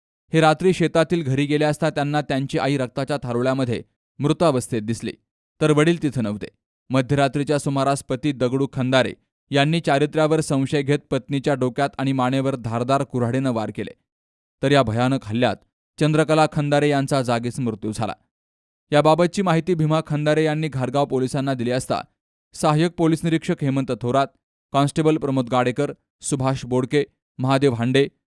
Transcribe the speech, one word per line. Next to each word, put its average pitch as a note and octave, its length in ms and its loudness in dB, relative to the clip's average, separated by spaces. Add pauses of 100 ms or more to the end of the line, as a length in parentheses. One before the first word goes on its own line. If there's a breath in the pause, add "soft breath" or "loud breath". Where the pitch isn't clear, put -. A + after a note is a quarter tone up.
(320)
हे D#3+ 80 4
रात्री D#3 320 4
शेतातील E3 500 0
घरी C3+ 240 0
गेले D3 180 0
असता D3+ 260 0
त्यांना D3 300 -2
त्यांची C#3 380 -4
आई C#3 180 0
रक्ताच्या C3+ 460 -4
थारोळ्यामध्ये B2 600 -2 (360)
मृतावस्थेत C#3 640 0
दिसली, A2 300 -6 (480)
तर D#3 100 4
वडील D#3 320 2
तिथं C3+ 200 -2
नव्हते. G#2 240 -6 (440)
मध्यरात्रीच्या C#3 680 0
सुमारास C#3 460 -2
पती C3+ 280 -4
दगडू C3 400 0
खंदारे B2+ 420 0 (360)
यांनी D3+ 300 2
चारित्र्यावर D#3 600 2
संशय C#3+ 420 0
घेत C#3+ 160 0 (120)
पत्नीच्या C#3 440 -2
डोक्यात B2+ 340 -2 (100)
आणि C3+ 140 0
मानेवर C3 440 0
धारदार A#2+ 460 -2
कुऱ्हाडीनं B2+ 500 -2
वार G#2+ 220 -4
केले, G#2 160 -8 (720)
तर C#3 80 2
या C#3+ 120 6
भयानक B2 420 0
हल्ल्यात G#2+ 320 0 (440)
चंद्रकला D#3 520 4
खंदारे D3 360 0
यांचा C#3 340 0
जागीच A#2+ 380 -2
मृत्यू A2 320 -4
झाला. G#2 220 -6 (800)
याबाबतची D#3 500 4
माहिती E3+ 320 0
भीमा D#3 320 2
खंदारे D3+ 380 0
यांनी D#3 240 -2
घारगाव C3 380 -2
पोलिसांना C3 480 -2
दिली A#2+ 160 -4
असता B2+ 320 -4 (520)
सहाय्यक E3 380 2
पोलीस D#3+ 320 0
निरीक्षक E3 400 -2
हेमंत C3+ 360 -2
थोरात, C3 260 0 (460)
कॉन्स्टेबल D#3 440 2
प्रमोद C3+ 320 -2
गाडेकर, B2+ 440 0 (280)
सुभाष C3 440 -2
बोडके, C3 400 0 (340)
महादेव C3 360 2
हांडे, B2+ 340 2 (220)